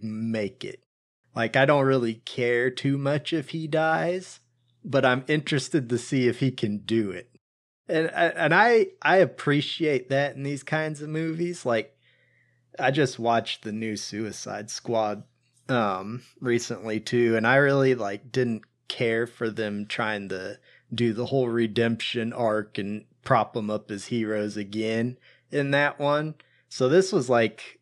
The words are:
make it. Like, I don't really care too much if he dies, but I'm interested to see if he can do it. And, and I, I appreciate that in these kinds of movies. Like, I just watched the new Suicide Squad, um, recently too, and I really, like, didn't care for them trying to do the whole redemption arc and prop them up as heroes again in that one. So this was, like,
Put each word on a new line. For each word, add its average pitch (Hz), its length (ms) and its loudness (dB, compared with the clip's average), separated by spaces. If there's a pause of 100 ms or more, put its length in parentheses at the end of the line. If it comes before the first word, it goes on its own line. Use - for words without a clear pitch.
make 110 640 -4
it. - 200 -12 (520)
Like, 113 200 0
I 135 100 6
don't 143 200 4
really 123 300 2 (100)
care 123 440 0
too 139 280 0
much 139 360 -2
if 151 160 -4
he 160 180 -6
dies, 160 720 -2 (440)
but 135 220 2
I'm 127 220 4
interested 151 640 0
to 123 80 2
see 127 300 0
if 117 120 2
he 131 120 2
can 104 280 -4
do 104 320 0
it. 90 180 -12 (580)
And, 160 240 0
and 165 420 2
I, 220 340 6 (140)
I 170 160 4
appreciate 147 920 2
that 139 260 0
in 135 80 -8
these 139 200 -6
kinds 156 380 -4
of 151 80 -10
movies. 160 560 -4
Like, 113 300 0 (800)
I 131 140 2
just 139 280 0
watched 113 440 0
the 110 80 -8
new 110 240 -4
Suicide 104 720 -8
Squad, 107 540 -4 (460)
um, 107 520 -2 (180)
recently 113 600 -2
too, 120 360 2
and 110 120 2
I 127 80 6
really, 139 400 4
like, 104 360 -6
didn't 120 320 -2 (240)
care 117 400 -2
for 117 220 -6
them 104 380 -6
trying 104 420 -4
to 95 300 -10 (340)
do 117 200 0
the 113 140 -4
whole 127 220 0
redemption 117 840 0
arc 107 440 -2
and 104 280 -8 (180)
prop 113 300 2
them 107 160 -4
up 107 220 -6
as 98 160 -8
heroes 107 500 -2
again 110 600 -4 (340)
in 143 200 -2
that 143 280 2
one. 147 360 0 (360)
So 127 180 2
this 190 220 4
was, 135 180 2
like, 117 520 0